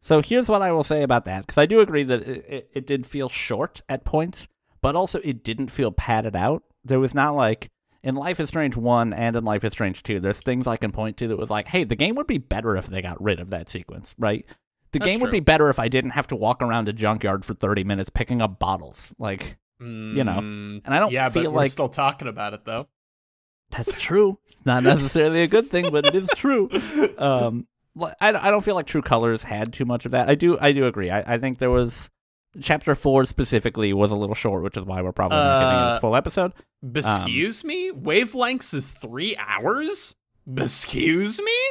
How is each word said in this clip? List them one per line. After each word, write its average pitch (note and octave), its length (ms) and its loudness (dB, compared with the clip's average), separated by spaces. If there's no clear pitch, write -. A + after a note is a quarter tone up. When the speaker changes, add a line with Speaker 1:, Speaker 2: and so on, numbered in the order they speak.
Speaker 1:
So D#3 200 4
here's A#3+ 260 0
what G#3 140 4
I F3+ 100 2
will D#3+ 120 2
say D3+ 200 0
about B2 220 2
that, F#2+ 220 -8
'cause - 100 -2
I D3 80 8
do A3 140 6
agree D#3+ 240 4
that B2 240 0
it, B2+ 200 -10
it, C#3 260 -12
it C3 140 -8
did C3+ 180 -2
feel C3+ 240 -6
short - 600 -6
at C3+ 160 -6
points, E3 420 -2
but C#3 140 2
also F#3 280 0
it C3 200 -4
didn't A#2+ 260 -4
feel A#2+ 220 0
padded A2 440 0
out. A#2+ 280 0
There C3 160 2
was C3 140 0
not, D3 220 2
like, A2+ 340 0
in C3 120 -2
Life E3+ 240 -4
is D3 100 -2
Strange C#3+ 280 -2
one A#2 340 2
and A#2 240 -2
in A#2 80 -2
Life G#2+ 200 0
is G#2+ 100 -2
Strange G2 300 -4
two, G2+ 160 -4
there's F#2+ 200 -2
things B2+ 280 -2
I A2+ 100 -2
can G#2+ 140 -6
point A2 260 -6
to A#2+ 100 -4
that G#2+ 100 -2
was G#2+ 120 -6
like, G#2+ 180 -4
"Hey, F3+ 160 0
the A3 120 -2
game G#3+ 200 0
would C#4+ 120 -6
be A3 100 -2
better A2+ 400 -2
if F#2 100 -6
they F#2 140 -6
got F2+ 200 -10
rid F#2+ 180 0
of F2+ 100 -14
that E2 180 -8
sequence," - 500 -16
right? A2 280 -2
The D3+ 80 -2
Speaker 2:
That's F#3 120 2
Speaker 1:
game A3+ 80 0
would B3 80 2
Speaker 2:
true. - 60 0
Speaker 1:
be G3+ 80 2
better D3+ 280 6
if C3 100 0
I A#2 100 0
didn't B2+ 220 0
have C#3+ 160 -4
to C3 100 -6
walk G#2+ 240 0
around A2+ 260 0
a G#2 60 -4
junkyard G#2+ 500 0
for G#2+ 100 -8
thirty G2+ 300 0
minutes G2 260 -2
picking A#2+ 320 -2
up G2+ 180 -2
bottles. F2 600 -4
Like, G2 380 -8
you A2+ 420 -4
know, F#2+ 160 0
Speaker 2:
Mm, G#2 460 -10
Speaker 1:
and C3+ 100 -2
I E3 40 2
don't G3 120 2
Speaker 2:
yeah, C3 180 0
Speaker 1:
feel E3 160 0
Speaker 2:
but D3+ 60 -2
we're D#3 60 0
Speaker 1:
like C#3 140 2
Speaker 2:
still C#3 180 -2
talking C#3 400 -2
about G#2 240 -8
it, G#2 100 -16
though. A2+ 240 -8
Speaker 1:
That's - 280 -6
true. G3 480 2
It's - 180 -18
not B2+ 180 4
necessarily D3+ 600 4
a D#3+ 40 4
good G#3+ 220 4
thing, F3 220 0
but D3 140 2
it C#3+ 100 6
is F#3+ 220 0
true. C4 360 2
Speaker 2:
<laughs> F#3 60 0
Speaker 1:
Um, B2 500 0
li-, E3 160 -6
I, G#3 80 6
I G3+ 220 2
don't G#3 120 2
feel G3+ 120 0
like D#3+ 100 -2
True D3+ 160 -2
Colors A#2 420 2
had A2 300 -6
too C3+ 120 -4
much A#2+ 200 -4
of A#2+ 60 -4
that. B2+ 180 2
I D3 60 2
do, E3+ 260 2
I D3 100 6
do C#3 140 2
agree. G2+ 260 -2
I, G#2+ 240 -2
I - 40 -4
think C3 180 -4
there B2+ 140 2
was, B2 380 0
Chapter D3+ 340 2
four C3+ 300 4
specifically A2 680 0
was G2+ 160 4
a G#2 60 0
little G#2 200 -4
short, G2 280 -2
which G2+ 140 -6
is F#2+ 60 -8
why F#2 180 -6
we're F#2 100 -4
probably F#2+ 260 0
not C#3 220 4
giving B2+ 160 4
it B2 180 2
Speaker 2:
Uh, A#2 40 -2
Speaker 1:
a - 20 -4
full A#2 160 2
episode. F3+ 380 0
Um, B2+ 140 -12
Speaker 2:
Excuse D3+ 680 0
me? F4+ 280 -6
Wavelengths A#3+ 840 0
is C3+ 180 -6
three B2+ 460 -8
hours? F3+ 800 -4
Excuse E3+ 840 0
me? A4 100 -2